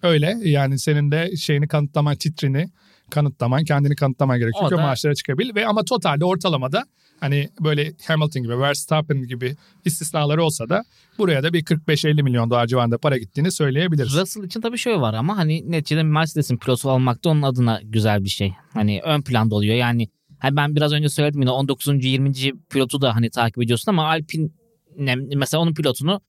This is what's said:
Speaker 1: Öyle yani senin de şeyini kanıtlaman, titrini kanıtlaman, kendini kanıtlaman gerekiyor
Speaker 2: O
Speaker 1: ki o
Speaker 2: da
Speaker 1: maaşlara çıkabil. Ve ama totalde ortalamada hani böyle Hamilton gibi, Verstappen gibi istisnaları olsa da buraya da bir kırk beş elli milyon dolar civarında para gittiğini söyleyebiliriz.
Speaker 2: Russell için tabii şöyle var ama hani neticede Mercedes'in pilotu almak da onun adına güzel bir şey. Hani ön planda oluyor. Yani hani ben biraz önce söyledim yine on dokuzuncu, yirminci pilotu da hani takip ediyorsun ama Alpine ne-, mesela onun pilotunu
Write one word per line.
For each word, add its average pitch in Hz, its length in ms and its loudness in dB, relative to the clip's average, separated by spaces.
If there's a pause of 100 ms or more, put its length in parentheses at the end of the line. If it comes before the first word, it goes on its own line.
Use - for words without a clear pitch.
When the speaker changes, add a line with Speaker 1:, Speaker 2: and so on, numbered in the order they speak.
Speaker 1:
Öyle 170 420 2
yani 139 340 2
senin 147 320 2
de 165 260 -2
şeyini 147 320 0
kanıtlaman, 147 480 0
titrini 147 520 -2 (420)
kanıtlaman, 139 540 0
kendini 143 320 2
kanıtlaman 135 420 0
gerekiyor 120 260 0
Speaker 2:
O 147 40 2
Speaker 1:
ki 180 60 2
o 165 40 2
Speaker 2:
da 160 40 2
Speaker 1:
maaşlara 143 320 0
çıkabil. 202 400 -4
Ve 214 120 0
ama 208 180 0
totalde 165 400 0
ortalamada 180 600 0 (360)
hani 143 280 -2 (120)
böyle 151 320 0 (140)
Hamilton 156 360 0
gibi, 120 180 -4
Verstappen 147 640 0
gibi 123 340 -6 (280)
istisnaları 156 600 0
olsa 156 240 -2
da 202 160 -2 (340)
buraya 165 240 2
da 165 100 0
bir 165 120 0
kırk 160 240 -2
beş 151 160 0
elli 151 180 4
milyon 120 280 2
dolar 120 160 4
civarında 120 320 2
para 139 200 0
gittiğini 139 340 -2
söyleyebiliriz. 147 640 0
Speaker 2:
Russell 190 300 -2
için 185 160 -8
tabii 226 180 -6
şöyle 220 220 0
var 110 140 0
ama 156 220 -2
hani 160 340 -2
neticede 160 320 -2
Mercedes'in 156 560 0
pilotu 135 320 -2
almak 127 340 0
da 175 40 2
onun 151 140 2
adına 123 420 2
güzel 107 400 2
bir 98 40 -2
şey. 95 240 -2 (200)
Hani 104 320 0
ön 151 180 0
planda 110 320 0
oluyor. 104 200 2
Yani 120 340 0 (300)
hani 139 180 0
ben 147 200 0
biraz 151 160 2
önce 151 160 2
söyledim 147 320 0
yine 127 100 2
on 135 180 0
dokuzuncu, 139 400 0
yirminci 135 440 0 (180)
pilotu 135 300 0
da 120 160 2
hani 117 140 2
takip 120 320 0
ediyorsun 120 300 0
ama 160 140 2
Alpine 156 420 -2 (500)
ne-, 135 380 -2
mesela 139 240 0
onun 165 140 2
pilotunu 156 540 -2